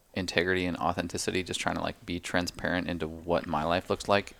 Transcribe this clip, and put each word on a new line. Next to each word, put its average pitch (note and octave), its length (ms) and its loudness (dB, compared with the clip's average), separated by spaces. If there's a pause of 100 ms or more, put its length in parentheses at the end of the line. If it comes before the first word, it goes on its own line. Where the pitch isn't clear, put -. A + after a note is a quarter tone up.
(120)
integrity F#2 540 2
and E2+ 100 -2
authenticity, F2+ 640 0
just F2 180 -4
trying E2+ 160 0
to, E2 40 -2
like, - 240 -4
be F2 140 -4
transparent F2 720 -2
into E2+ 180 -2
what E2 400 0
my D#2 180 0
life F2 240 2
looks - 200 -2
like G2+ 320 4